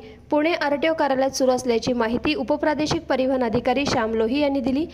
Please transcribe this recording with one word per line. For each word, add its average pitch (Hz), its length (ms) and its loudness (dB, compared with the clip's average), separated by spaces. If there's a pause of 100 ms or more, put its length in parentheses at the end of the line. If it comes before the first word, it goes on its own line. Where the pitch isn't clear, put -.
(300)
पुणे 302 220 2
आरटीओ 311 420 0
कार्यालयात 269 360 0
सुरू 262 200 2
असल्याची 247 420 0
माहिती 240 420 0
उपप्रादेशिक 302 680 0
परिवहन 262 420 0
अधिकारी 247 420 0
श्याम 226 280 -2
लोही 226 260 0
यांनी 285 200 2
दिली. 269 340 0